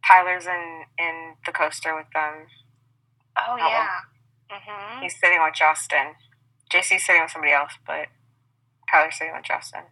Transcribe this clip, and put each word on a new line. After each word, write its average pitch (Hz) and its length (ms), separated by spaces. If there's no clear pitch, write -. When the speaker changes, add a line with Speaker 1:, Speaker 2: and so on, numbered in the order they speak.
Speaker 1:
Tyler's 180 400
in, 170 360
in 165 360
the 165 80
coaster 160 440
with 156 180
them. 156 320
Speaker 2:
Oh, - 180
Speaker 1:
That 202 120
Speaker 2:
yeah. 226 200
Speaker 1:
one. 202 100
Speaker 2:
Mm-hmm. 208 420
Speaker 1:
He's - 180
sitting 175 220
with 156 120
Justin. 156 600
J 180 120
C's 185 220
sitting 170 180
with 160 80
somebody 151 220
else, 143 200
but 156 200
Tyler's 160 280
sitting 160 160
with - 100
Justin. - 480